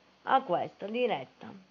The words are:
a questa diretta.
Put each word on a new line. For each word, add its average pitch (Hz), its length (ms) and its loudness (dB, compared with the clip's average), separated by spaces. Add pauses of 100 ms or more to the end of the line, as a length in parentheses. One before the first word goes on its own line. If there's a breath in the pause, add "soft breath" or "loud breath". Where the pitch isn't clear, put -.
(240)
a - 200 4
questa 165 440 -2
diretta. 214 680 -4 (180)